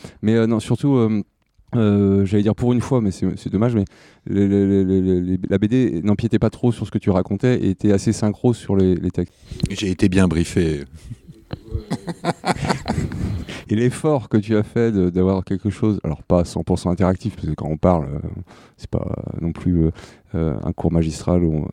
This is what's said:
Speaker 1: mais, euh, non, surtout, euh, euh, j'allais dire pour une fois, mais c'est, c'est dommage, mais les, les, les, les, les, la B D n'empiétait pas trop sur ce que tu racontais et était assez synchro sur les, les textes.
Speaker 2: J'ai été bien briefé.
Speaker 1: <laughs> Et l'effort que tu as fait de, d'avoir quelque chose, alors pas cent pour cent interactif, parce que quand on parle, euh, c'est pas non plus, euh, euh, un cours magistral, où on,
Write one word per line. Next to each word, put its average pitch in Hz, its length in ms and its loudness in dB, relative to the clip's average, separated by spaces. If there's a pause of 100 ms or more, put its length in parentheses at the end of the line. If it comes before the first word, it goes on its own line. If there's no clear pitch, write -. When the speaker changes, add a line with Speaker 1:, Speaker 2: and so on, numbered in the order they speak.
(200)
Speaker 1:
mais, 110 140 2
euh, 113 140 2
non, 113 100 0
surtout, 135 380 0
euh, 110 260 2 (540)
euh, 101 500 4
j'allais 104 160 2
dire 104 140 2
pour 123 160 2
une 123 80 2
fois, 123 200 0
mais 101 120 0
c'est, 92 240 -4
c'est - 140 -10
dommage, 117 260 2
mais 101 80 2 (420)
les, 98 220 0
les, 101 180 4
les, 95 340 4
les, 92 200 2
les, 90 180 -2 (100)
la 98 100 2
B 101 80 2
D 107 360 0
n'empiétait 104 380 0
pas 110 100 2
trop 123 220 0
sur 110 120 -6
ce 95 60 -8
que - 80 -4
tu - 120 0
racontais 98 500 0
et 98 100 2
était 101 220 2
assez 98 200 2
synchro 107 420 0
sur - 200 -4
les, 92 220 4
les 90 160 -2
textes. - 220 -6 (360)
Speaker 2:
J'ai 98 200 -4
été 95 180 2
bien 95 180 4
briefé. 80 560 0 (680)
Speaker 1:
<laughs> - 2250 -6
Et 107 60 0
l'effort 123 560 0
que 113 80 4
tu 107 180 0
as 107 60 2
fait 117 280 0
de, 92 200 2
d'avoir 92 340 2
quelque 98 240 -4
chose, 101 340 0
alors 78 200 -4
pas 87 240 2
cent - 180 -8
pour 90 140 0
cent 92 120 -2
interactif, 92 460 0
parce - 100 -8
que 78 60 -4
quand 73 160 -6
on 78 80 -2
parle, 85 300 2
euh, 71 220 -8 (500)
c'est - 100 -16
pas - 180 -4 (340)
non 85 120 -4
plus, 85 320 0
euh, 80 60 2 (440)
euh, 80 280 -2
un 87 100 -4
cours 85 200 -2
magistral, 82 520 0
où 80 100 0
on, 76 180 -4